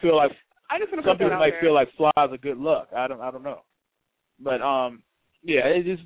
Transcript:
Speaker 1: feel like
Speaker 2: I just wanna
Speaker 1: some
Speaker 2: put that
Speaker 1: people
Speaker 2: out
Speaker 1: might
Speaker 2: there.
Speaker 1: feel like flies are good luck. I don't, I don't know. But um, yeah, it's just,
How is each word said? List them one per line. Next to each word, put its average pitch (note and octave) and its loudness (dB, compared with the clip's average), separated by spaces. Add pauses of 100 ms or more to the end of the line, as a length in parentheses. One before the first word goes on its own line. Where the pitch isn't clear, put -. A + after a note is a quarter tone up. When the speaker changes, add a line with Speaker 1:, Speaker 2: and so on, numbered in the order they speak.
Speaker 1:
feel E3 4
like C#3+ 2 (380)
Speaker 2:
I D#4+ -2
just G#4 -6
wanna D#4 -6
Speaker 1:
some F#3 2
Speaker 2:
put - -4
that F#3+ 0
Speaker 1:
people F3+ 0
Speaker 2:
out F3+ -2
Speaker 1:
might D3+ 4
Speaker 2:
there. E3 -10
Speaker 1:
feel D#3+ 4
like C3+ 4
flies D3+ 2
are C3+ 2
good C3 -8
luck. C#3+ -2
I B2+ -4
don't, B2+ -12
I B2+ -10
don't B2+ -14
know. C3+ -12 (840)
But B2+ -4
um, B2+ -4 (400)
yeah, D3+ 0
it's F3 0
just, F3 -6